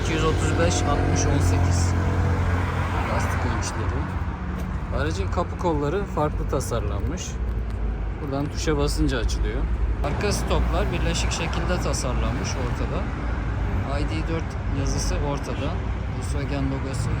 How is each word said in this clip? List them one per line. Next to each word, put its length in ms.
İki 100
yüz 120
otuz 340
beş, 220
altmış, 440
on 140
sekiz 540
lastik 260
ölçüleri. 420
Aracın 300
kapı 300
kolları 480
farklı 440
tasarlanmış. 760
Buradan 240
tuşa 320
basınca 400
açılıyor. 440
Arka 260
stoplar 600
birleşik 400
şekilde 520
tasarlanmış 680
ortada. 540
I 40
D 300
dört 460
yazısı 360
ortada. 540
Volkswagen 480
logosu 440